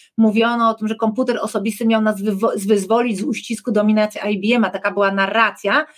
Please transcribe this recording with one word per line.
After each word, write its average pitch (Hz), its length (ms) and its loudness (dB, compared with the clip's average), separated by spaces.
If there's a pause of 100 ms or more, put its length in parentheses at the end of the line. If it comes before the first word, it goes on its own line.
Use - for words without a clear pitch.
(180)
mówiono 226 520 2
o 226 40 0
tym, 214 140 -6
że 220 80 -2
komputer 233 460 -2
osobisty 214 460 -4
miał 220 140 2
nas 208 200 0
wywo-, 202 460 -2
wyzwolić 214 520 2
z 208 40 -4
uścisku - 480 -6
dominacji 214 500 0 (100)
I 202 180 -2
B 247 60 2
M, 233 80 2
a 190 60 0
taka 196 220 -4
była 196 200 0
narracja, 202 720 0 (120)